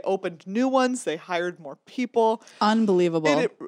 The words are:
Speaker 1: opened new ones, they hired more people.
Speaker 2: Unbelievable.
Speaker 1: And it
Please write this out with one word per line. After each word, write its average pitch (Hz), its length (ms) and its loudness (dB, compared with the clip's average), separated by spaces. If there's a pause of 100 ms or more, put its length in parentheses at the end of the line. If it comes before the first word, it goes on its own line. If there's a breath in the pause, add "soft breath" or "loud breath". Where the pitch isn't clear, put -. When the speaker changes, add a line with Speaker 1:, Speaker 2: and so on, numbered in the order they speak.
Speaker 1:
opened 185 420 -4
new 240 220 0
ones, 254 340 0
they 156 140 -4
hired 175 420 -6
more 139 160 -16 (100)
people. 226 560 -2 (200 loud breath)
Speaker 2:
Unbelievable. 180 640 2
Speaker 1:
And 147 140 4
it - 160 -4 (100)